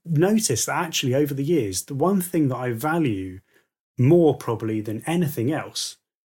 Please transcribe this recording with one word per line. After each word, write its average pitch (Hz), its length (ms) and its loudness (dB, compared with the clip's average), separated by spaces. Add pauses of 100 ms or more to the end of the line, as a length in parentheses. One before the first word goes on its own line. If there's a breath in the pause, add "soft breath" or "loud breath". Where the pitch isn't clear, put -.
noticed 175 600 2
that 147 200 -2
actually 143 300 -2
over 143 180 0
the 139 100 -4
years, 127 400 0
the 143 120 -10
one 185 240 2
thing 170 300 0
that 123 80 -2
I 123 160 -4
value 113 640 -2 (580)
more 151 380 6
probably 110 460 -4
than 110 260 -8
anything 156 460 0
else - 420 -8 (300)